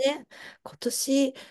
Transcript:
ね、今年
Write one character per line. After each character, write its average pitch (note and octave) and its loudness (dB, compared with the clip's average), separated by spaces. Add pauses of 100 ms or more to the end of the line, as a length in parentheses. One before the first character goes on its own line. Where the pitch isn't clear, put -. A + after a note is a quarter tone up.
ね、 D4 -2 (360)
今 - -18
年 C4+ 2 (180)